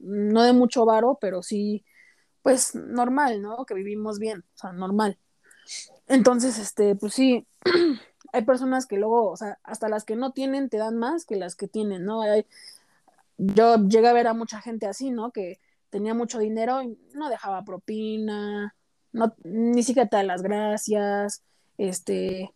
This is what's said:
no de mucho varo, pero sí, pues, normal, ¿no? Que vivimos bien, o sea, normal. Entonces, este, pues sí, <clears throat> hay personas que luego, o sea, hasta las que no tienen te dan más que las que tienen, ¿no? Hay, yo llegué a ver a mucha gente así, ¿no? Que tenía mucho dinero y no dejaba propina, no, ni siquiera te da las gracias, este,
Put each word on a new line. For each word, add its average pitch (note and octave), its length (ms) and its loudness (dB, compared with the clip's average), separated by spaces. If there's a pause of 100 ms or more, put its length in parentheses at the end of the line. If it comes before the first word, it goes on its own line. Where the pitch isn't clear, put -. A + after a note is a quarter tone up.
no G#3 420 2
de A#3+ 100 8
mucho B3 320 4
varo, A3+ 340 4
pero F#3 240 -6
sí, G#3 400 -4 (600)
pues, - 320 2
normal, A#3+ 680 0
¿no? A3+ 240 -10
Que A3 80 -8
vivimos G#3 440 -6
bien, G#3+ 220 -6 (140)
o - 40 -20
sea, F#3 140 -12
normal. G3 460 -2 (920)
Entonces, B3 500 4
este, G3+ 380 2
pues G#3 180 -6
sí, B3+ 320 4 (180)
<clears throat> F4 680 0
hay B3 120 0
personas C4 420 2
que G3+ 120 -4
luego, A3 320 2
o E3 60 -10
sea, G3+ 260 -10
hasta A3 260 -6
las G#3+ 160 -4
que A3 120 -6
no C4 160 -4
tienen C4+ 360 -4
te G#3+ 100 -4
dan A3+ 200 -2
más C#4 260 -2
que G#3+ 120 -6
las F3 200 -6
que G3+ 120 -8
tienen, G3+ 360 -6
¿no? A3 180 -4
Hay, G#3+ 240 2 (920)
yo A3 380 6 (120)
llegué A3+ 200 6
a A#3+ 40 6
ver A#3+ 160 4
a A3+ 60 0
mucha A3+ 260 -10
gente A3+ 260 -8
así, C4 240 -8
¿no? A#3+ 220 -6
Que F3+ 280 -10 (300)
tenía G#3 240 -4
mucho A#3 240 -4
dinero A3+ 440 -2
y A#3+ 160 -10 (160)
no D4 140 -8
dejaba G3+ 360 -6
propina, G#3 1120 -6 (380)
no, A3+ 220 0 (100)
ni A#3 380 0
siquiera A#3+ 260 2
te A3 80 0
da G3 80 4
las F3+ 180 -4
gracias, G#3 1000 -2 (360)
este, F#3 760 -4